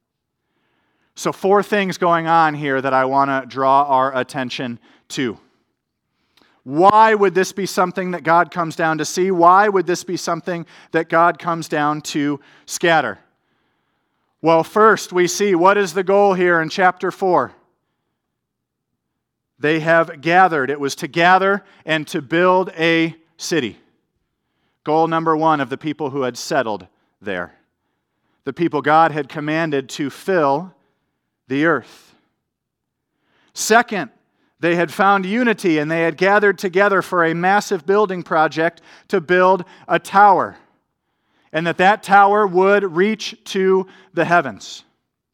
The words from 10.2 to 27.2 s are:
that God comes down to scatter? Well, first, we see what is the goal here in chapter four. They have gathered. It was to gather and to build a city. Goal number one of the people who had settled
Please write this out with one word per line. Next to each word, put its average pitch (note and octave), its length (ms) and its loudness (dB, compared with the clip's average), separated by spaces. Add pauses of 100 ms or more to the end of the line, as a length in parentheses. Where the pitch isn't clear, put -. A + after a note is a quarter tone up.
that E3 160 -2
God E3+ 320 2
comes E3 300 -6
down D3+ 320 -2
to C#3+ 400 -6 (240)
scatter? D3 540 0 (1200)
Well, D#3+ 200 4
first, G#3 500 2
we F3+ 140 2
see G3+ 260 -2
what F3+ 240 4
is F#3+ 160 -2
the F#3+ 100 -4
goal G3 300 2
here F3+ 260 0
in D#3+ 100 -4
chapter F3+ 420 -2
four. E3 420 -2 (2000)
They D#3 220 0
have D#3+ 380 0
gathered. E3 520 2
It D3 80 -8
was C#3 160 -4
to E3+ 120 -10
gather F#3 560 2 (220)
and D#3 220 -4
to D#3 160 -8
build F3+ 540 0
a E3 380 0 (220)
city. B2+ 420 -6 (1040)
Goal D#3+ 240 0
number E3 300 -2
one D#3 240 2
of B2 80 -6
the C3 80 -8
people D3+ 320 -8
who C3+ 140 -6
had B2 120 -4
settled A2+ 520 -4 (340)